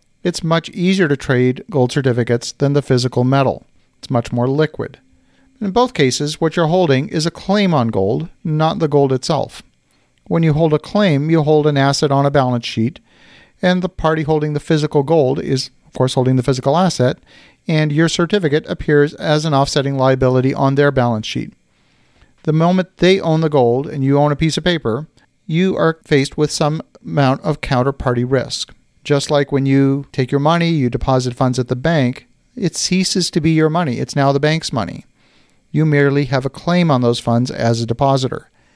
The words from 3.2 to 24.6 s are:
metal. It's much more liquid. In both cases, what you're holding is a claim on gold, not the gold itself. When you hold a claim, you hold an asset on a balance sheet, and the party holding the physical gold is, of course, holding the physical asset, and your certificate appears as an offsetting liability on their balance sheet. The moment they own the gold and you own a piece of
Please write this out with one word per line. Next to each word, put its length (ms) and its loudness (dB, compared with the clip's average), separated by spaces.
metal. 400 0
It's 120 -20
much 220 -2
more 160 0
liquid. 500 -4
In 80 -2
both 240 0
cases, 480 -2
what 140 -2
you're 100 2
holding 420 0
is 160 -4
a 60 -2
claim 420 -2
on 160 0
gold, 400 -2
not 360 -2
the 80 0
gold 260 2
itself. 480 -6
When 160 0
you 100 4
hold 220 2
a 40 0
claim, 520 0
you 120 2
hold 240 2
an 120 2
asset 340 2
on 140 2
a 40 2
balance 360 0
sheet, 340 -4
and 200 2
the 80 -4
party 320 -2
holding 320 -2
the 60 -4
physical 420 0
gold 360 0
is, 300 -4
of 60 -20
course, 220 -2
holding 220 2
the 60 2
physical 360 0
asset, 400 0
and 240 0
your 160 2
certificate 580 0
appears 480 2
as 300 -2
an 80 0
offsetting 460 0
liability 560 2
on 220 0
their 140 2
balance 360 -2
sheet. 260 -8
The 100 0
moment 440 0
they 220 4
own 220 0
the 80 0
gold 360 2
and 160 -6
you 160 2
own 140 2
a 40 -2
piece 200 0
of 80 -6